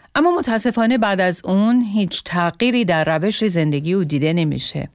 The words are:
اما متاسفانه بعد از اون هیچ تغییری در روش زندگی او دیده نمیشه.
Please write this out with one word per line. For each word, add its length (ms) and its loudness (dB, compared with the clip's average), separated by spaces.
اما 220 2
متاسفانه 600 0
بعد 240 0
از 220 0
اون 380 2
هیچ 440 -2
تغییری 600 0
در 320 2
روش 300 -2
زندگی 460 0
او 100 0
دیده 300 0
نمیشه. 600 -2